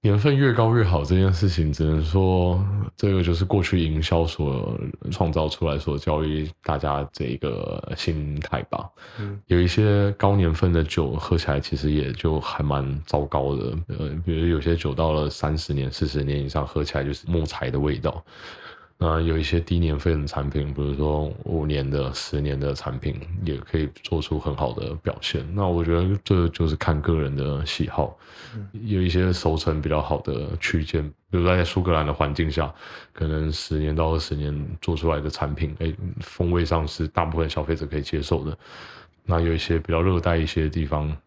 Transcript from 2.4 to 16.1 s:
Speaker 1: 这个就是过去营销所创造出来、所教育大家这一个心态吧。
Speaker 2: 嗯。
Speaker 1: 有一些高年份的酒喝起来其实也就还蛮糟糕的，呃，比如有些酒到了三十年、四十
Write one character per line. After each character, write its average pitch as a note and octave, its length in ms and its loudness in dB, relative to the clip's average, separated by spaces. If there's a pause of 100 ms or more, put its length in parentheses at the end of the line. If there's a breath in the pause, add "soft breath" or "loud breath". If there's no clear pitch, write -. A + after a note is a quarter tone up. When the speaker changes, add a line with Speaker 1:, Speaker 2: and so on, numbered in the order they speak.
Speaker 1:
这 G2+ 160 2
个 F#2+ 100 2
就 E2+ 120 2
是 E2+ 100 2
过 F#2+ 180 2
去 F2+ 180 2
营 D#2 220 0
销 E2 240 4
所 C2+ 540 -2 (320)
创 F2 220 0
造 D#2+ 160 2
出 - 180 -2
来、 D2 100 0
所 D2 200 -2
教 D#2 260 0
育 D2+ 260 -2 (140)
大 D2+ 140 0
家 C#2+ 340 -2
这 D2 140 -6
一 C2+ 120 -4
个 G1+ 600 -6
心 D2 420 -2
态 C#2+ 300 -4
吧。 - 180 -4 (320 loud breath)
Speaker 2:
嗯。 G2+ 280 -8
Speaker 1:
有 F2+ 120 6
一 F2+ 80 6
些 G2+ 440 4
高 G2+ 240 4
年 F2 180 4
份 F2+ 180 2
的 E2 120 4
酒 D2 300 0
喝 D#2 220 0
起 D#2+ 120 0
来 C#2+ 120 2
其 - 160 -4
实 D2 160 0
也 C2+ 220 0
就 D#2 260 0
还 - 240 -4
蛮 C#2+ 420 -2
糟 D2 160 0
糕 C#2 340 0
的， B1 220 -4 (100)
呃， - 220 -6 (140)
比 E2 160 0
如 E2+ 80 2
有 D#2+ 140 2
些 E2 160 2
酒 D2+ 160 -2
到 D#2+ 180 2
了 D2+ 180 0
三 D2+ 280 -2
十 D2+ 160 -4
年、 C2+ 180 -2
四 D2+ 160 -2
十 C#2+ 160 -2